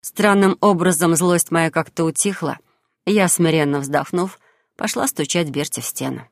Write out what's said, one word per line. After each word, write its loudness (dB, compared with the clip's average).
Странным 2
образом 2
злость 0
моя 2
как-то -4
утихла, -4
и -2
я, 4
смиренно 2
вздохнув, -4
пошла -4
стучать -4
Берти -6
в -10
стену. -8